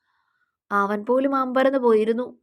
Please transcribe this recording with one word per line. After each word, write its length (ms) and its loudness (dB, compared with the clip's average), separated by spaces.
അവൻ 340 -2
പോലും 320 0
അമ്പരന്ന് 440 0
പോയിരുന്നു. 460 2